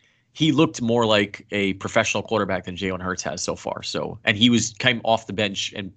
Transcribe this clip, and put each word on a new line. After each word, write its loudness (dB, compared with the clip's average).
he 4
looked 2
more 2
like 2
a 0
professional 0
quarterback -2
than -8
Jalen -4
Hurts -6
has -6
so -4
far. -8
So, -6
and 2
he 6
was, 2
came 0
off 0
the -10
bench -4
and -10